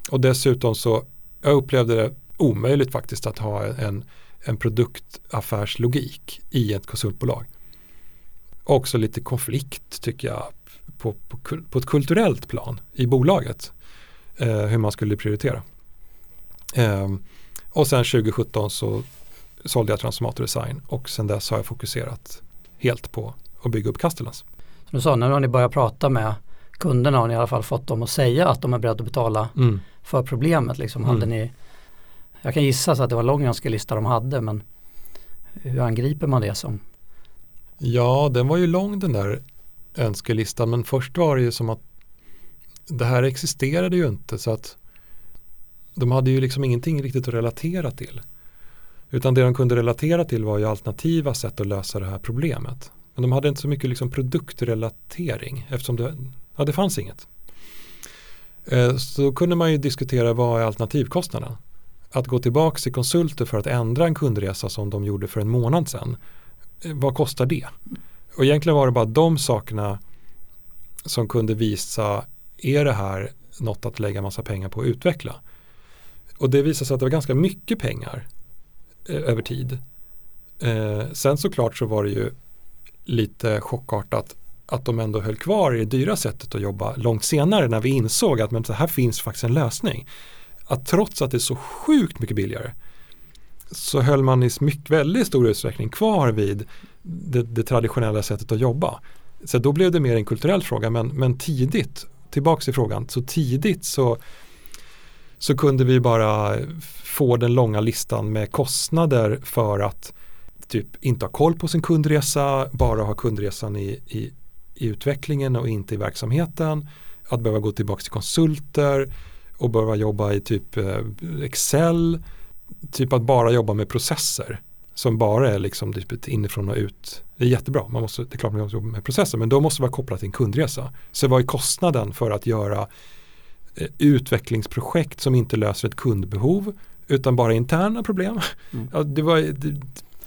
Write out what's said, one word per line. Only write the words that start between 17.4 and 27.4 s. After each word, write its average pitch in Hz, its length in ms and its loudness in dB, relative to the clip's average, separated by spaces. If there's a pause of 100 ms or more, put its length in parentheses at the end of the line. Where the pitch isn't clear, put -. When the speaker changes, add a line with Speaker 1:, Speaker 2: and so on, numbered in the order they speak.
Speaker 1:
och 151 180 2
sen 127 160 4
tjugohundrasjutton 107 640 0
så 107 340 -4 (640)
sålde 113 260 2
jag 104 80 0
Transformator 117 440 -4
Design 117 440 -4
och - 220 -6
sen 104 180 -2
dess 104 220 -2
har 110 80 0
jag 104 80 -2
fokuserat - 760 -8 (360)
helt - 340 -2
på 113 220 -8 (300)
att 123 80 -2
bygga 110 180 0
upp 117 80 -4
Castellans. - 480 -4 (440)
Speaker 2:
Som - 80 -2
du 123 40 0
sa, 143 140 6
nu 117 100 4
har 139 140 4
ni 135 80 4
börjat 123 240 4
prata 135 380 2
med 110 240 2 (380)
kunderna 131 500 4
och 113 60 4
ni 117 60 0
har 117 60 2
i - 20 4